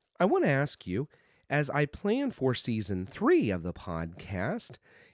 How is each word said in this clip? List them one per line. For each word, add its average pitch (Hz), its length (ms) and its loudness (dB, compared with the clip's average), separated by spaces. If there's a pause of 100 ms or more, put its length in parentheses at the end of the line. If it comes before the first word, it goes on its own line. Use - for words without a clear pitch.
(200)
I 180 60 6
want 349 200 4
to 180 40 4
ask 139 380 0
you, 104 200 -2 (440)
as 143 180 2
I 147 160 2
plan 240 460 0
for 131 240 0
season 101 500 -2
three 254 460 2
of 90 100 -2
the 87 120 -4
podcast, 90 1040 -6 (360)